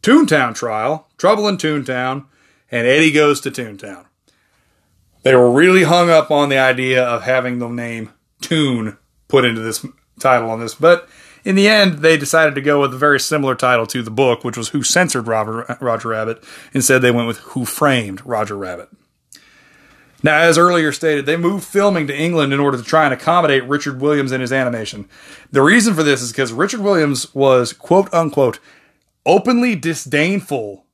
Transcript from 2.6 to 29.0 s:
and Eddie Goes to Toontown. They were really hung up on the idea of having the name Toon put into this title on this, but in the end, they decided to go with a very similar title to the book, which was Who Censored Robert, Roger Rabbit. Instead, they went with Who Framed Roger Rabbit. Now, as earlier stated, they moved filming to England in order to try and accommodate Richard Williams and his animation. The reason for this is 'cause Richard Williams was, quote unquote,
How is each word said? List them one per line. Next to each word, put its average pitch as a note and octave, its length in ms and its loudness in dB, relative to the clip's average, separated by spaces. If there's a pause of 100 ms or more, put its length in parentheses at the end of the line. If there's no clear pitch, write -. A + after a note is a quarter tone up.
and A#2+ 160 0
Eddie D#3 240 4
Goes D3 300 2
to C3 100 -8
Toontown. G2+ 540 -14 (1160)
They C3 120 4
were B2 160 6
really F3+ 320 4
hung F3 260 2
up D#3+ 220 4
on C#3+ 200 2
the C3+ 80 2
idea B2+ 460 2
of A#2+ 200 -4
having B2+ 340 -2
the A#2+ 100 -6
name A#2 440 -10 (280)
Toon B2+ 560 -2 (300)
put C3+ 180 2
into A2+ 160 -2
this A2 240 -8 (360)
title A#2 300 2
on A2+ 100 -6
this, A2+ 140 -10
but E3+ 340 2 (380)
in G3 80 0
the G3 140 4
end, G3 320 2
they D#3+ 160 4
decided D3 400 0
to C#3 40 -6
go C#3+ 200 2
with C3+ 120 0
a C3 60 -14
very C#3+ 220 2
similar C#3 340 -2
title B2 320 0
to B2 160 -8
the A2+ 80 -10
book, A#2+ 320 0
which A#2+ 140 -8
was A#2 140 -10
Who C#3+ 120 -4
Censored C3+ 460 -2
Robert, A2+ 520 -6
Roger A2+ 280 -4
Rabbit. A2 340 -6 (320)
Instead, C3 280 2
they B2 100 4
went A#2 160 0
with A2+ 100 -6
Who - 260 -10
Framed A2+ 600 -2
Roger G#2+ 300 -6
Rabbit. F#2 320 -12 (1400)
Now, D#3 160 2
as E3 180 4
earlier E3+ 320 2
stated, C#3+ 340 -2
they D3+ 120 -2
moved F3 260 -2
filming G3 460 0
to C#3 80 -6
England D#3 360 0
in C#3 60 -2
order C#3+ 180 0
to A#2+ 60 -8
try D#3 220 2
and C3+ 100 0
accommodate D#3 480 0
Richard C#3 380 -6
Williams C#3+ 320 0
and C3 80 -4
his B2 120 -4
animation. A#2+ 560 -6 (440)
The C#3 100 4
reason G#3 320 4
for D#3+ 80 0
this C#3 180 2
is A#2+ 120 -10
'cause C3 180 -2
Richard F#3 300 -4
Williams D#3+ 520 -2
was, C3 400 2
quote F#3+ 400 0
unquote, C#3+ 460 0 (680)